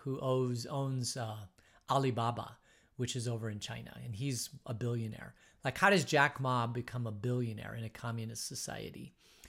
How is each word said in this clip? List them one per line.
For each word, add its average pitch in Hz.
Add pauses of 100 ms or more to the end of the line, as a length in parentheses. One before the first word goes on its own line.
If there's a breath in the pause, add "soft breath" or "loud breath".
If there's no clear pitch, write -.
who 131
owes, 127
owns, 135
uh, 110 (540 soft breath)
Alibaba, 120 (400 soft breath)
which 123
is 120
over 113
in 104
China, 113 (120)
and 120
he's 123 (140)
a 127
billionaire. 117 (300 soft breath)
Like, 131
how 196
does 185
Jack 143
Ma 127
become 120
a 107
billionaire 110
in 113
a 107
communist 113
society? - (340 soft breath)